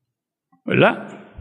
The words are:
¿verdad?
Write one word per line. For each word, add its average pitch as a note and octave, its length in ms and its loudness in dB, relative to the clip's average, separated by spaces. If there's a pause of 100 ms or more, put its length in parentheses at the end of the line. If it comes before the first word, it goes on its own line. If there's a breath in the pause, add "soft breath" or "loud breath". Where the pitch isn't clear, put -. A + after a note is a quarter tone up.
(640)
¿verdad? - 600 0 (140)